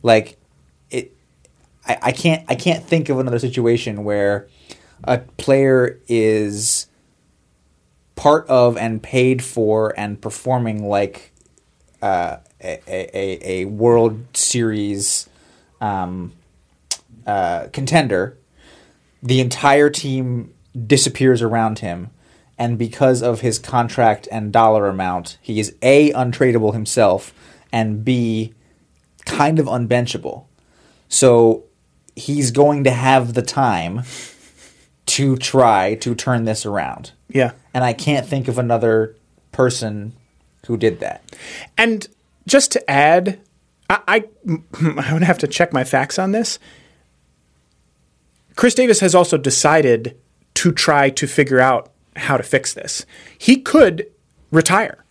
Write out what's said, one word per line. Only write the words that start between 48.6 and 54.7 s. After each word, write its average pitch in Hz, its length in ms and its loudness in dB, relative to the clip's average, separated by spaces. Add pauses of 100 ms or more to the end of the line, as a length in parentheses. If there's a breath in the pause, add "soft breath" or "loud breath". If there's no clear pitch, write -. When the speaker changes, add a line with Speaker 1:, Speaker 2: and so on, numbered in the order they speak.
Speaker 2:
Davis 247 260 2
has 180 140 2
also 175 240 4
decided 131 800 2 (380)
to 175 180 2
try 143 380 2
to 135 160 -6
figure 135 340 2
out 127 300 2 (260)
how 139 200 -2
to - 60 -2
fix - 320 -2
this. - 320 -12 (320 loud breath)
He 262 180 6
could 262 500 4 (440)
retire. 175 600 0